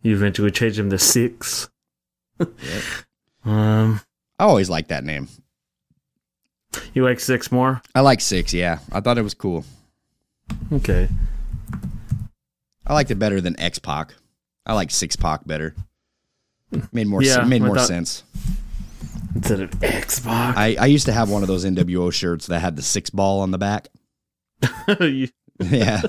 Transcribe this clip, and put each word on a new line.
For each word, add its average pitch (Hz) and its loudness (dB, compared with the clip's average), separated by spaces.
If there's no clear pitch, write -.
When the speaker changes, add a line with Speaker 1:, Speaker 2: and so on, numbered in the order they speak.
Speaker 1:
you 113 4
eventually 101 2
changed 107 0
him 101 0
to 98 2
Six. - 0
<laughs> - -20
Speaker 2:
Yep. 104 -6
Speaker 1:
Um, 107 2
Speaker 2:
I 185 4
always 107 6
liked 82 -2
that 69 -4
name. 71 -6
Speaker 1:
You 131 2
like 127 2
Six 123 -2
more? 127 2
Speaker 2:
I 131 4
like 135 8
Six, 90 0
yeah. 87 0
I 95 -2
thought 120 2
it 113 0
was 101 -4
cool. 85 -4
Speaker 1:
Okay. 90 2
Speaker 2:
I 143 2
liked 147 4
it 104 0
better 101 2
than 87 -2
X-Pac. 78 -6
I - -2
like 92 0
Six - -2
Pac 78 -2
better. 78 -6
Made 117 -2
more 101 0
Speaker 1:
Yeah, 135 4
Speaker 2:
sen-, 123 2
made 123 4
Speaker 1:
I 107 4
Speaker 2:
more 101 2
Speaker 1:
thought 123 2
Speaker 2:
sense. 87 -4
Speaker 1:
Instead 95 -2
of - -6
X-Pac. 117 -2
Speaker 2:
I, 107 2
I 120 4
used 143 6
to 127 2
have 110 2
one 104 0
of 95 0
those 92 0
N 95 0
W 90 2
O 87 2
shirts 85 -4
that 85 -2
had 82 -2
the 71 -8
six - -4
ball 98 0
on 95 -2
the 92 -2
back. 101 -2
Speaker 1:
<laughs> - 0
You 135 0
Speaker 2:
Yeah. 104 2